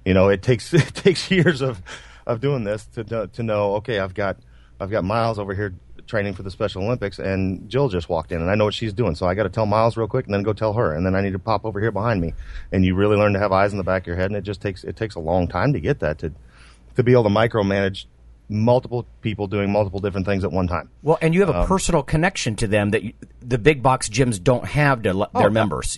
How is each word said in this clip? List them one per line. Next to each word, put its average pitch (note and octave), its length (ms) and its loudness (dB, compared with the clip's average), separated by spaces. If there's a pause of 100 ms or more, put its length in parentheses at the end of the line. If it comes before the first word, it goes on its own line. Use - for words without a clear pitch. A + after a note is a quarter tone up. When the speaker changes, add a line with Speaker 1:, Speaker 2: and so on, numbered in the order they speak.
Speaker 1:
You F#2 100 4
know, F#2+ 160 8
it G2+ 120 2
takes, - 320 0
<laughs> - 0 -
it D#3+ 220 4
takes - 340 2
years E3 320 4
of, A#2+ 180 -4 (460)
of A#2 140 -2
doing C3+ 240 -2
this G#2 220 -4
to, - 180 -10
to, G#2+ 240 -4
to - 160 -10
know, G#2 320 0
okay, G#2+ 240 -2
I've F#2+ 140 -4
got, G2 220 -2 (440)
I've G2 100 -6
got G2+ 140 0
Miles A2+ 340 0
over G2+ 160 -6
here G2 200 -4 (340)
training G2+ 260 -4
for F#2+ 80 -14
the F#2+ 80 -10
Special F#2+ 320 -4
Olympics, G2+ 380 -4
and F#2+ 500 -2
Jill C3+ 180 2
just F2+ 200 -4
walked E2 240 -4
in, E2 100 -2
and F2 80 0
I G#2 60 4
know G#2+ 80 4
what G#2 100 2
she's A2 180 -4
doing, G2+ 220 0
so F2+ 120 -2
I F2+ 80 2
gotta G2+ 140 0
tell G#2+ 160 -2
Miles A2 320 2
real A2+ 120 -2
quick, B2+ 180 -4
and G2+ 80 -2
then G2+ 80 0
go G#2+ 100 0
tell G#2+ 200 -2
her, G#2 200 0
and E2 140 0
then F#2+ 80 2
I F#2+ 80 2
need G2 120 -2
to G2 40 -6
pop G#2+ 260 -2
over G#2+ 160 -6
here A2 120 0
behind G#2 280 0
me. E2 140 -4 (380)
And F#2+ 120 4
you F2+ 120 2
really G2+ 200 4
learn G#2 180 4
to F#2+ 40 0
have G2+ 140 2
eyes G2 200 4
in G#2 60 -6
the G2 60 -6
back F#2+ 180 0
of - 60 -12
your F2 80 -6
head, F#2 100 0
and G#2 100 -6
it G2+ 60 -6
just G2 180 -8
takes, G2 220 -6
it F2 140 -10
takes A2 180 -6
a F2 60 -10
long E2+ 280 0
time G#2+ 260 0
to F#2+ 60 -4
get A#2 200 -2
that, D2+ 180 -2
to, D#2+ 140 -6 (640)
to B2+ 80 2
be B2 80 4
able B2 100 8
to G#2 80 4
micromanage G2+ 760 2 (440)
multiple A#2 560 0 (160)
people G2+ 240 -4
doing G2+ 260 0
multiple G2 280 0
different G2 260 -4
things G2 180 0
at D#2 80 -4
one F#2 160 0
time. E2 220 -6 (120)
Speaker 2:
Well, D#3 200 2
and D#3+ 100 2
you F3 80 4
have G3 80 4
a C#3+ 120 0
Speaker 1:
Um, F3+ 60 2
Speaker 2:
personal F3+ 360 2
connection D#3 540 -2
to A#2 100 -2
them G#2 240 2
that G#2 120 0
you, G#2+ 100 -8 (280)
the B2+ 160 -2
big B2 260 2
box B2+ 280 0
gyms A2+ 320 0
don't B2 240 2
have C#3 380 2
to F#2+ 100 0
le-, G2+ 200 -2
Speaker 1:
Oh, - 40 0
Speaker 2:
their G#2 100 6
Speaker 1:
yeah. G2+ 60 2
Speaker 2:
members. E2+ 440 0